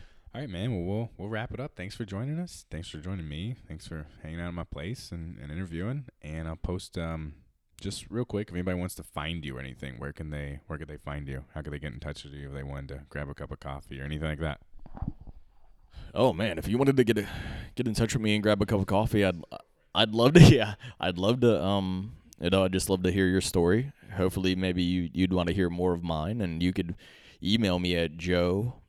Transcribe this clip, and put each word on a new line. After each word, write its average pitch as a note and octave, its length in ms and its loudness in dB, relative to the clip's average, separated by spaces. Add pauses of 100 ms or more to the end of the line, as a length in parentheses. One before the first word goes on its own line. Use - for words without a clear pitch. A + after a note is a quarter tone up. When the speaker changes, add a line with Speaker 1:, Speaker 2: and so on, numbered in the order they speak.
(340)
Speaker 1:
All A#2+ 60 -10
right, C#3 100 -10
man. G2+ 220 -4
Well, F2 120 -2
we'll, G#2+ 320 -2
we'll G2 120 -10
wrap A2 240 -6
it G#2 80 -8
up. C#3+ 160 -10
Thanks F#2 180 -10
for A#2 100 -8
joining A#2 360 -6
us. - 300 -12
Thanks D#2+ 180 -10
for - 100 -12
joining E2+ 300 -8
me. F2 260 -6 (140)
Thanks D#2+ 180 -12
for D#2 200 -10 (160)
hanging D#2+ 180 -10
out F2 80 -6
at E2+ 60 -8
my E2+ 100 -6
place F2 480 -10
and, E2 260 -10
and C#2+ 140 -12
interviewing. F#2+ 540 -6 (160)
And D#2+ 260 -8
I'll D#2+ 80 -6
post, - 420 -8
um, D#2+ 360 -6 (480)
just - 260 -8
real A#2+ 160 -4
quick, G#2 240 -4
if E2+ 60 -14
anybody F2+ 240 -2
wants F2+ 160 -4
to - 80 -14
find D#2 420 -6
you C2 120 -8
or B1+ 40 -10
anything, C2 380 -12
where C#2+ 140 -8
can D#2 180 -10
they, C#2+ 360 -6
where D#2 120 -8
could D2 100 -10
they D2+ 80 -12
find C#2+ 320 -8
you? C2+ 160 -8 (100)
How D2+ 80 -6
could D2 100 -6
they C#2+ 60 -6
get C#2+ 140 -6
in - 80 -10
touch - 240 -10
with C#2+ 80 -14
you C#2+ 160 -12
if C#2 60 -10
they C#2 80 -6
wanted C#2 260 -8
to C#2 200 -10
grab D2 200 -6
a D2 60 -8
cup C#2 160 -10
of C#2 100 -10
coffee C#2 400 -10
or C2+ 40 -8
anything D2+ 240 -4
like D2+ 120 -4
that? D#2 200 -2 (1500)
Speaker 2:
Oh, A#2+ 180 4
man, G2+ 260 -2
if - 100 -6
you A2+ 100 0
wanted C#3 180 4
to B2+ 80 6
get G#2+ 140 4
a, G#2 80 -2 (480)
get A#2+ 140 -2
in G#2+ 60 -2
touch A2+ 180 0
with A2+ 100 0
me G#2+ 120 2
and G#2+ 80 2
grab G#2 200 4
a G2+ 40 2
cup G2+ 140 2
of F#2+ 60 2
coffee, G#2 380 4
I'd, F2 180 0 (520)
I'd A#2 200 4
love - 200 6
to, F#3 60 12
<laughs> C3 140 12
yeah, G#2+ 200 2 (260)
I'd F2+ 180 0
love A2+ 220 2
to, G#2+ 220 6
um, G2 500 0 (280)
you F2 100 0
know, F#2+ 140 6
I'd F#2 80 2
just F#2 160 0
love F#2 140 2
to F2+ 80 4
hear F#2+ 160 4
your F#2 140 4
story. F#2+ 520 2 (220)
Hopefully, F#2 400 2
maybe F2+ 280 0
you, F2 300 0
you'd F2+ 200 2
wanna F2 200 2
hear F2+ 180 2
more F2+ 220 0
of E2+ 100 -2
mine, E2+ 380 -2
and E2+ 220 -2
you F#2 100 4
could F2 220 -2 (480)
email G2 360 2
me F2 180 0
at E2 200 0
joe F2+ 580 2 (140)